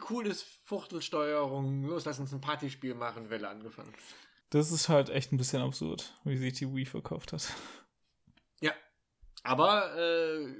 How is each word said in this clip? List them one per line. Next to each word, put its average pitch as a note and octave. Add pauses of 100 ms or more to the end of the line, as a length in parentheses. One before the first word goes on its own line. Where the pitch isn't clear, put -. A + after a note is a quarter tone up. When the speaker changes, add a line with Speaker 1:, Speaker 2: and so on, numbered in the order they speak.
(100)
Speaker 1:
cool A3+
ist F#3+
Fuchtelsteuerung, D3
los, D#3+
lass C#3
uns C3+
ein C3+
Partyspiel C#3+
machen", A#2
Welle G#2
angefangen. A2 (580)
Speaker 2:
Das D#3
ist D#3+
halt C#3+
echt -
ein C#3
bisschen B2+
absurd, C3+ (100)
wie C#3
sich C3
die C3
Wii C3
verkauft -
hat. - (1080)
Speaker 1:
Ja, D#3 (720)
aber, D#3+
äh, D#3+